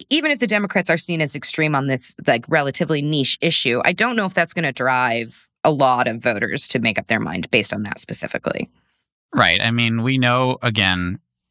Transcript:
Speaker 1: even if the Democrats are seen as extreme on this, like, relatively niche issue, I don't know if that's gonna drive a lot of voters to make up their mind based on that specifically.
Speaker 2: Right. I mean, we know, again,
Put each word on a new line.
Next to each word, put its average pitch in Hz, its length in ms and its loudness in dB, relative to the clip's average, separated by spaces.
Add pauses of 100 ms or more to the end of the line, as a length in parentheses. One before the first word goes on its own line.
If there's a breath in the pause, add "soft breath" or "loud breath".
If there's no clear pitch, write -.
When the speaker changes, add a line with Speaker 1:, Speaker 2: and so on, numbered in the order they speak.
Speaker 1:
even 302 220 0
if 277 80 -2
the 240 80 0
Democrats 196 420 0
are 165 80 2
seen 165 220 0
as 151 160 0
extreme 151 400 0
on 135 120 0
this, - 280 0 (100)
like, 120 220 2
relatively 147 540 0
niche 147 400 0
issue, 131 420 0
I 180 80 2
don't 233 240 0
know 214 80 0
if 185 100 -4
that's 170 200 0
gonna 156 180 -2
drive 123 800 -2 (160)
a 156 60 6
lot 127 360 4
of 117 140 -6
voters 113 480 -2
to 127 100 0
make 113 180 -2
up - 100 -6
their 113 120 0
mind 90 320 -6
based 107 220 0
on 104 100 -6
that - 160 -8
specifically. - 680 -4 (640)
Speaker 2:
Right. 95 280 4
I 113 100 0
mean, 117 320 0
we 131 140 0
know, 127 440 2
again, 95 580 0 (320)